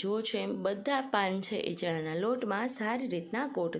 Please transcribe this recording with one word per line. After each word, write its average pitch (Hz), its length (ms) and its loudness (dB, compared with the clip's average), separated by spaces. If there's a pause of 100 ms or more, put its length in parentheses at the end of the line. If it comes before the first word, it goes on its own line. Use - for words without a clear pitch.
જુઓ 202 260 0
છો - 120 -2
એમ 196 140 -2 (120)
બધા 202 360 2 (120)
પાન 196 340 4
છે 214 100 -2 (140)
એ - 40 -2
ચણાના 165 500 0
લોટમાં 226 440 0
સારી 240 460 -2
રીતના 214 320 -2 (100)
કોટ 170 240 0